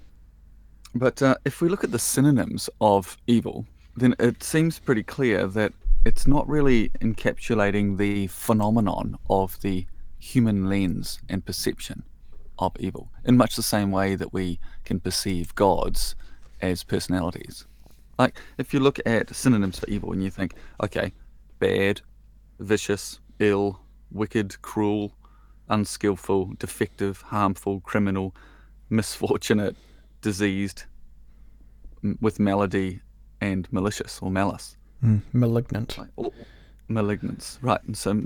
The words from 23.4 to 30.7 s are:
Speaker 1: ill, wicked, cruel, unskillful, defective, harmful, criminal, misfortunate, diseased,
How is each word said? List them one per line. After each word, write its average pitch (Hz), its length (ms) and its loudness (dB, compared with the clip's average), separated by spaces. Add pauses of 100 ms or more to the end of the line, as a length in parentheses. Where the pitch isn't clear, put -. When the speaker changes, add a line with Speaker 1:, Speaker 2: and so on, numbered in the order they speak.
Speaker 1:
ill, 101 400 2 (300)
wicked, 101 520 -4
cruel, 104 500 -2 (560)
unskillful, 101 880 0
defective, - 640 -4
harmful, 98 600 -2
criminal, 95 540 -2 (540)
misfortunate, 104 880 0 (460)
diseased, 98 640 -2 (1160)